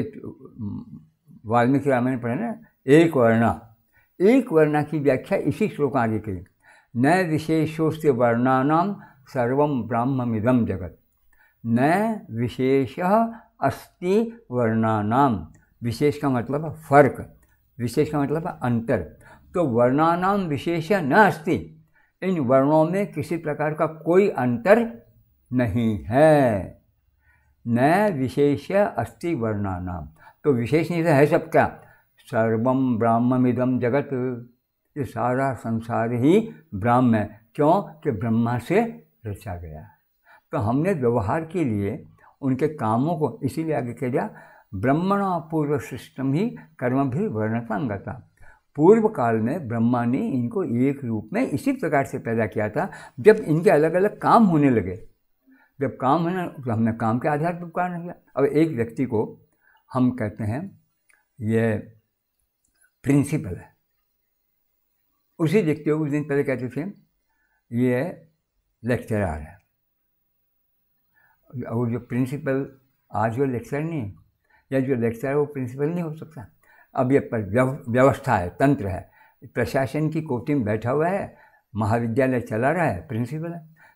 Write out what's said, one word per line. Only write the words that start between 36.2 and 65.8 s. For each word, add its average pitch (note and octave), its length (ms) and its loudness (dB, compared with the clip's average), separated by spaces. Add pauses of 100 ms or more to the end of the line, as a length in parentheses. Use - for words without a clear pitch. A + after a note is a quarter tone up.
ब्राह्म A#2+ 400 4
है। - 260 -4 (140)
क्यों? D#3+ 260 2
कि - 300 -6
ब्रह्मा A#2 480 0
से A3+ 460 -2 (200)
रचा G2 300 -10
गया। D#2+ 320 -14 (640)
तो E3 60 -4
हमने C3+ 360 0
व्यवहार B2 520 0
के E3 180 -4
लिए G#2 420 -2 (360)
उनके C3 260 0
कामों C#3+ 500 -2
को, D3+ 260 -4
इसीलिए D#3 300 -4
आगे B2+ 200 -4
कह B2 160 -6
दिया, F3 260 -4 (400)
"ब्रह्मणा F3 600 0
पूर्व D3+ 420 -2
सृष्टम C3+ 540 -6
ही A3 240 -2 (220)
कर्म C3 300 0
भी E3 180 -4
वर्णतांगता।" A2+ 1040 -4 (440)
पूर्व G#3+ 320 6
काल A#2 280 0
में B2 320 -2
ब्रह्मा A#2 380 0
ने D3+ 220 -2
इनको B2+ 360 -4
एक C3 420 0
रूप A2 280 -6
में G3 140 0
इसी D3+ 240 -2
प्रकार D3 340 0
से - 140 -8
पैदा A2+ 260 -2
किया G#2+ 240 -4
था। E3 220 -4 (280)
जब C3 160 8
इनके D#3+ 340 0
अलग D#3+ 240 4
अलग G3 260 0
काम F3 240 6
होने D#3 260 4
लगे, G2 380 -2 (720)
जब B2+ 160 -6
काम D3 260 2
होने, F3 240 -4
तो B2 240 -8
हमने A2+ 220 0
काम A2+ 260 -2
के D#3+ 80 -2
आधार D3+ 260 -2
पर E3+ 100 -10
उपकार F3 260 -4
नहीं E3+ 140 -8
किया। F3 120 -12 (200)
अब C3+ 100 2
एक D3+ 300 2
व्यक्ति A#2 300 -4
को A2+ 340 -4 (540)
हम B2+ 180 2
कहते A2 320 -6
हैं C3+ 380 -6 (600)
ये A2 360 0 (1300)
प्रिंसिपल C#3 520 0
है, - 200 -18 (1600)
उसी E3+ 220 2
व्यक्ति D3+ 280 -2